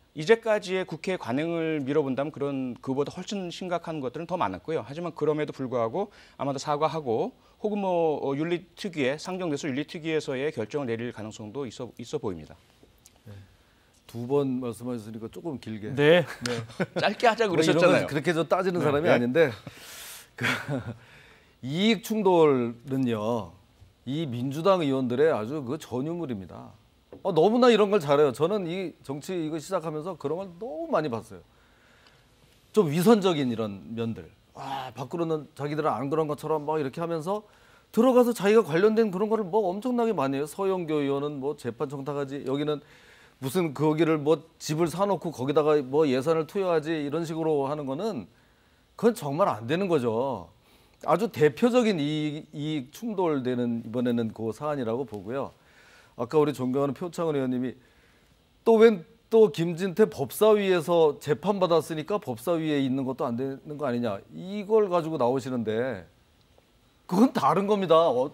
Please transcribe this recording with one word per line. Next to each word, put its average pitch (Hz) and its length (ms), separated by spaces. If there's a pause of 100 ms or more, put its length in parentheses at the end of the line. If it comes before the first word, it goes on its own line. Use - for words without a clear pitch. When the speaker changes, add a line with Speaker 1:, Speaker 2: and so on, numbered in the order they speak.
(140)
Speaker 1:
이제까지의 190 720
국회 180 320
관행을 160 640
미뤄본다면 139 500
그런, 131 440
그보다 131 380
훨씬 185 380
심각한 170 480
것들은 147 280
더 180 100
많았고요. 113 500
하지만 160 280
그럼에도 151 360
불구하고 127 600 (260)
아마도 139 220
사과하고 151 760 (280)
혹은 208 180
뭐, 170 400 (100)
어, 139 60
윤리특위에, 160 840
상정돼서 175 520
윤리특위에서의 147 840
결정을 143 360
내릴 117 240
가능성도 110 540
있어, 117 320
있어 127 220
보입니다. 82 360 (720)
Speaker 2:
네. 104 80 (720)
두 120 220
번 135 340
말씀하셨으니까 113 680
조금 170 280
길게. 110 360
Speaker 3:
네. 151 300
Speaker 2:
네. - 0 (680)
Speaker 1:
<laughs> 180 80
짧게 202 260
하자고 214 280
Speaker 2:
뭐 160 80
이런 160 120
Speaker 1:
그러셨잖아요. 175 300
Speaker 2:
걸 - 20
그렇게 156 260
저 160 100
따지는 180 380
Speaker 1:
네. - 40
Speaker 2:
사람이 147 220
Speaker 1:
네. - 60
Speaker 2:
아닌데 123 380 (840)
그 117 100
<laughs> - 1200
이익 185 400
충돌은요, 123 1500 (540)
이 151 220
민주당 139 540
의원들의 135 520
아주 123 300
그 127 160
전유물입니다. 123 880 (540)
어, 190 100
너무나 220 360
이런 208 200
걸 202 100
잘해요. 143 340
저는 180 340
이 180 340
정치 156 440
이거 156 120
시작하면서 160 600
그런 151 200
걸 196 120 (100)
너무 311 320
많이 156 180
봤어요. 104 300 (1300)
좀 185 200
위선적인 175 600
이런 101 440
면들. 110 340 (240)
아, 131 420
밖으로는 156 600
자기들은 147 340
안 127 200
그런 156 180
것처럼 151 380
막 156 140
이렇게 135 220
하면서 170 420 (480)
들어가서 240 420
자기가 208 300
관련된 208 480
그런 196 180
거를 220 160
뭐 185 240
엄청나게 226 440
많이 135 240
해요. 143 80
서영교 185 500
의원은 143 440
뭐 147 160
재판 123 340
청탁하지, 139 560
여기는 147 360 (580)
무슨 151 340
거기를 156 440
뭐 156 260 (160)
집을 156 280
사놓고 175 440
거기다가 147 500
뭐 139 260
예산을 143 400
투여하지, 170 440 (140)
이런 160 200
식으로 156 420
하는 147 180
거는 139 420 (680)
그건 226 200
정말 151 340
안 113 180
되는 180 200
거죠. 120 640 (560)
아주 175 240
대표적인 214 720
이익, 151 540
이익 151 380
충돌되는 127 960
이번에는 120 460
그 113 200
사안이라고 135 520
보고요. 107 460 (640)
아까 117 200
우리 147 160
존경하는 127 400
표창원 165 420
의원님이 127 400 (880)
또 226 120
웬 214 300 (260)
또 220 200
김진태 170 600
법사위에서 175 1080
재판받았으니까 170 1000
법사위에 156 600
있는 135 260
것도 131 200
안 117 100
되는 135 420
거 143 100
아니냐, 120 320 (140)
이걸 202 540
가지고 160 300
나오시는데 120 880 (1040)
그건 226 260
다른 165 340
겁니다. 190 300
어, 147 360